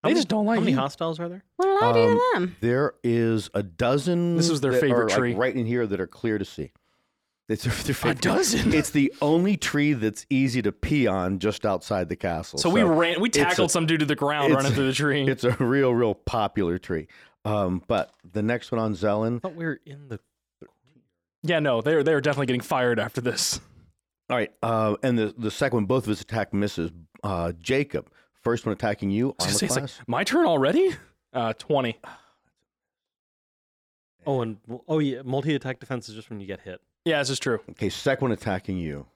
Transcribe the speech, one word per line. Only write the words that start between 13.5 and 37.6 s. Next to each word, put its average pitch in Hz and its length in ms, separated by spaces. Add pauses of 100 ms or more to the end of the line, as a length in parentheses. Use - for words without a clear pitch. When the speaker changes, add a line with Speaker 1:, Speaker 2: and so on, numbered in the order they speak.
Speaker 1:
some 165 140
dude 160 160
to 151 60
the 147 100
ground 147 360
Speaker 4:
it's 139 40
Speaker 1:
running 135 160
Speaker 4:
a, - 20
Speaker 1:
through 135 120
the 131 80
tree. 139 340
Speaker 4:
it's 131 160
a 123 60 (120)
real, 127 320
real 113 200
popular 98 640
tree. 80 280 (380)
Um, 95 420
but 101 280 (180)
the 107 100
next 117 300
one 117 60
on 110 160
Zelen. 107 420
Speaker 2:
I - 40
thought 170 160
we 170 100
were 147 180
in 143 240
the 113 120 (1200)
Speaker 1:
Yeah, 165 180
no, 123 220
they're, 151 200
they're 147 200
definitely 143 240
getting 123 160
fired 123 360
after 107 220
this. - 400 (680)
Speaker 4:
All 123 80
right, 107 120 (120)
uh, 110 400
and 123 160
the, 107 180
the 110 140
second 127 260
one, 107 80
both 117 200
of 110 40
his 107 140
attack 110 320
misses. 98 360 (320)
Uh, 87 380
Jacob, 139 500 (340)
first 117 220
one 107 80
attacking 101 360
you, 117 300
Speaker 1:
I - 60
was - 0
Speaker 4:
armor 98 60
Speaker 1:
gonna 101 60
say, 180 80
it's 127 100
like, 135 80
Speaker 4:
class. - 220
Speaker 1:
"My 131 180
turn 311 220
already?" 180 480 (380)
Uh, 117 220
twenty. 131 440 (2250)
Speaker 2:
Oh, 135 140
and, 113 160 (320)
oh 156 120
yeah, 135 220
multi-attack 135 580
defense 123 280
is 107 60
just 110 160
when 104 100
you 95 60
get 95 140
hit. 92 200 (240)
Speaker 1:
Yeah, 160 140
this 131 120
is 131 80
true. 117 220 (100)